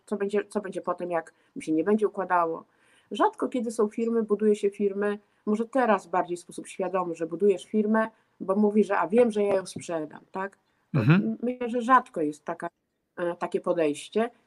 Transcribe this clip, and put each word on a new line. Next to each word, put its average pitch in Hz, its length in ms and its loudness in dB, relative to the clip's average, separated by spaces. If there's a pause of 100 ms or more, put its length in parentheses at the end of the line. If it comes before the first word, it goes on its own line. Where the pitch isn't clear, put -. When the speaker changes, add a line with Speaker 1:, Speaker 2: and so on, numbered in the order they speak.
Speaker 1:
co 214 100 -4
będzie, 202 280 -2
co 208 160 -6
będzie 185 200 -8
potem, 175 300 -6
jak 165 220 -4 (240)
mi - 60 -12
się 160 100 -4
nie 160 120 2
będzie 208 240 2
układało. 180 560 -2 (460)
Rzadko 294 380 0
kiedy 240 220 -4
są 220 180 0
firmy, 226 340 -2
buduje 208 340 2
się 202 140 0
firmy, 202 480 -2 (280)
może 208 220 0
teraz 220 380 2
bardziej 175 300 -2
w 175 40 -10
sposób - 280 -14
świadomy, 180 460 -4
że 165 120 -6
budujesz 175 380 0
firmę, 220 440 2 (320)
bo 190 160 -2
mówi, 208 280 4
że 190 140 0
a 175 100 0
wiem, 233 220 4
że 208 120 0
ja 202 120 2
ją 190 120 0
sprzedam, 156 540 -8 (120)
tak? 190 260 -8 (340)
To - 80 2
Speaker 2:
Mhm. 202 420 4
Speaker 1:
myślę, 247 260 -4
że 240 140 -2
rzadko 240 380 4
jest 151 240 -4
taka, 170 240 -8 (480)
e, 175 200 -2
takie 175 240 -4
podejście, 170 680 0 (160)